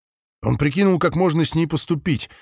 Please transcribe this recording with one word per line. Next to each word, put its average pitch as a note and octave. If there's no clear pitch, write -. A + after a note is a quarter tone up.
Он A#2
прикинул, F3
как E3+
можно E3
с -
ней E3
поступить. D3+